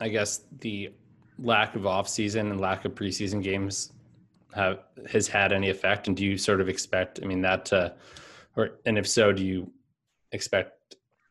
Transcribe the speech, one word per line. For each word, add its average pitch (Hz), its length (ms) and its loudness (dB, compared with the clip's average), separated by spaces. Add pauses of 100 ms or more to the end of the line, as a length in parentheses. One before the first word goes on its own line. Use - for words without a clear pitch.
I 113 80 -2
guess, 104 360 -2 (160)
the 101 320 -8 (480)
lack 110 340 2
of 98 100 -4
off-season 101 680 0
and 98 80 -2
lack 95 240 0
of 98 100 -6
preseason 101 480 -4
games 98 500 -4 (600)
have, 95 300 0 (260)
has 107 160 2
had 98 260 2
any 98 160 2
effect? 95 380 0
And 95 100 2
do 98 80 0
you 98 140 0
sort 98 220 2
of 95 80 0
expect, 92 560 -2
I - 20 -6
mean, 95 140 -2
that 92 240 2
to, 90 280 2 (600)
or, 110 320 -2
and 107 120 2
if 101 100 0
so, 104 240 6
do 95 120 0
you 92 280 -4 (580)
expect, - 640 -4 (360)